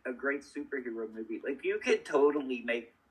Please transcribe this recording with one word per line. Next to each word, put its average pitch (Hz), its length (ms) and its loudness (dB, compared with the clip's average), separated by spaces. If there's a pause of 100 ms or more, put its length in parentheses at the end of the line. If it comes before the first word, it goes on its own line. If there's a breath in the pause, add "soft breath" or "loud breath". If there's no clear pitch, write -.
a 131 80 -4
great 139 280 -2
superhero 120 720 -6
movie." 110 320 -6
Like, 135 200 -4
you 202 140 0
could 226 280 2
totally 139 560 4
make 117 320 -4 (160)